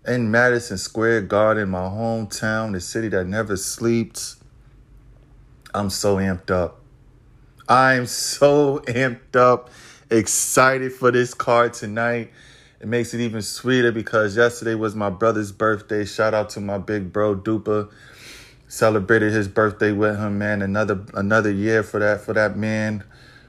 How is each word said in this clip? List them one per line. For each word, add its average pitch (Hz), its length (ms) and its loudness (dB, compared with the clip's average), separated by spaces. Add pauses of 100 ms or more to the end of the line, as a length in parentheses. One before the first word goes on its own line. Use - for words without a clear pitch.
In 120 280 -2
Madison 120 460 2
Square 113 440 0
Garden, 104 460 2
my 92 200 -4
hometown, 110 840 -4
the 92 80 -6
city 113 300 -6
that 92 180 -2
never 101 280 -4
sleeps. - 800 -4 (1400)
I'm 101 180 -2
so 101 260 0
amped 95 340 -2
up. 90 300 -2 (880)
I'm 127 380 4
so 143 760 2
amped 123 560 -4
up, 123 340 4 (400)
excited 131 840 2
for 123 200 2
this 123 220 0
card 120 380 2
tonight. 117 600 -6 (480)
It 107 80 -10
makes 117 260 -2
it 117 60 -4
even 113 200 -4
sweeter 120 520 0
because 107 440 -2
yesterday 117 380 2
was 107 220 -4
my 101 140 -2
brother's 104 420 -2
birthday. 107 520 -2
Shout 107 300 -2
out 104 160 -2
to 107 100 -12
my 101 180 -6
big 95 340 -6
bro, 104 240 0
Dupa. 104 520 -2 (800)
Celebrated 107 680 2
his 107 140 0
birthday 104 460 0
with 104 260 0
him, 104 200 -4
man. 104 240 -2
Another, 101 520 -2
another 104 380 0
year 107 320 0
for 104 160 -6
that, 104 220 0
for 110 100 -6
that 104 240 0
man. 107 480 -4 (440)